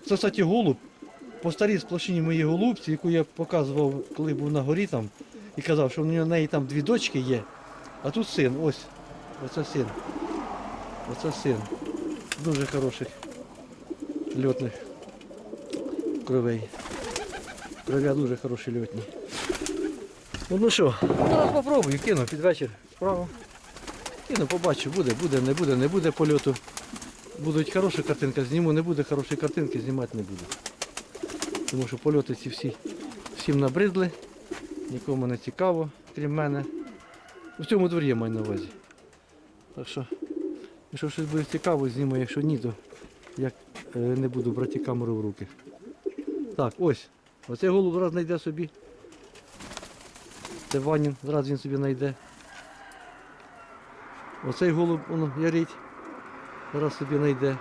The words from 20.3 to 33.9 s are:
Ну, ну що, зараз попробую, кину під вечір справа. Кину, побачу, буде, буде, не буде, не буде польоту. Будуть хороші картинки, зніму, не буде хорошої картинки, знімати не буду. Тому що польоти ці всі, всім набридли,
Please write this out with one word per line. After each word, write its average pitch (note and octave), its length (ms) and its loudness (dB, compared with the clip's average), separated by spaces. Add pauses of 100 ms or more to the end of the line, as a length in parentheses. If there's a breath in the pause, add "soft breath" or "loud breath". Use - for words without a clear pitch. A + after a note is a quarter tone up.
Ну, F3+ 80 2
ну A3+ 120 6
що, D3 260 6 (340)
зараз D#4 240 6
попробую, B3 460 4
кину D3+ 260 4
під D3 140 -4
вечір D3+ 300 4 (220)
справа. F3+ 360 0 (1000)
Кину, G#3 200 0
побачу, E3+ 420 2
буде, C#3+ 320 4
буде, C#3 200 6
не C3 120 4
буде, C#3+ 220 4
не B2+ 120 6
буде E3 240 4
польоту. D3 440 4 (840)
Будуть D3+ 340 0
хороші F#3 280 2
картинки, C#3 420 0
зніму, D#3 300 4
не D#3 80 6
буде D#3+ 220 2
хорошої C#3+ 380 0
картинки, D3 380 0
знімати B2 380 -2
не G#2 60 -2
буду. F#2 180 -8 (1300)
Тому B2+ 160 0
що B2 100 -6
польоти C#3+ 380 2
ці - 140 -8
всі, - 260 -6 (640)
всім C#3+ 220 2
набридли, F3 520 2 (800)